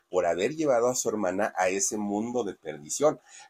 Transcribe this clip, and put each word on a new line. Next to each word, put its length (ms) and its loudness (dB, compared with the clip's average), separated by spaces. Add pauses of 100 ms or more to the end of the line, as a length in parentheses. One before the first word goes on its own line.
(120)
por 160 2
haber 280 0
llevado 340 2
a 60 -2
su 140 -2
hermana 480 0
a 120 2
ese 280 0
mundo 460 -2
de 100 -4
perdición. 640 -2 (300)